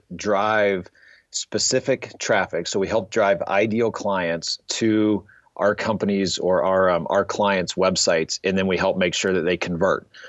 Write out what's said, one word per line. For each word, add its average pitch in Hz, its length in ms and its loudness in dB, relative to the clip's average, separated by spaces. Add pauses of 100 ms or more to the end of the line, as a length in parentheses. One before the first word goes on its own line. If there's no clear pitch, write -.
(160)
drive 101 720 0 (420)
specific - 880 -2
traffic. 90 480 -2
So - 120 -2
we 95 80 0
help 98 220 -2
drive 98 320 2
ideal 110 500 0
clients 90 760 -4
to 107 580 2 (320)
our 104 180 2
companies 101 640 -2
or 90 240 2
our, 95 260 4
um, 85 200 0
our 98 160 2
clients' 98 500 0
websites, 90 680 0
and 95 140 0
then 95 100 0
we 92 100 2
help 92 200 0
make 90 160 0
sure 95 200 0
that 92 80 0
they 87 160 0
convert. 87 500 -2 (220)